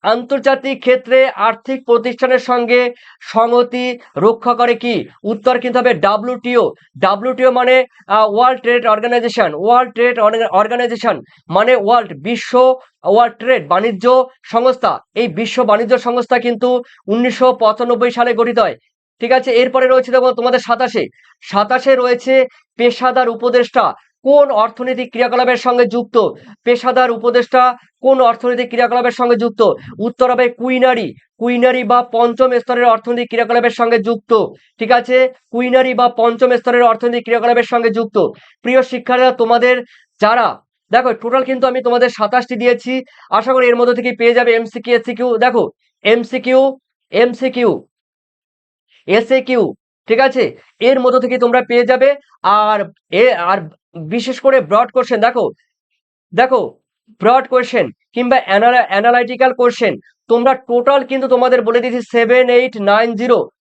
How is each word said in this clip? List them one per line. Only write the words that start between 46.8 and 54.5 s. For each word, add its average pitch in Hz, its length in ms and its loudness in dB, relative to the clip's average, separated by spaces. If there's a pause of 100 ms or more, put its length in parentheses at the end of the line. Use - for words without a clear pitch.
এমসিকিউ, 240 760 -2 (1200)
এসএকিউ, 233 640 0 (340)
ঠিক 226 140 0
আছে, 254 360 0 (240)
এর 254 200 2
মধ্য 254 200 2
থেকে 247 180 -2
তোমরা 240 300 2
পেয়ে 240 180 2
যাবে। 262 280 2 (280)
আর 208 480 0 (200)
এ, 233 220 2
আর 180 260 -2 (500)
বিশেষ 233 320 -6
করে 262 200 2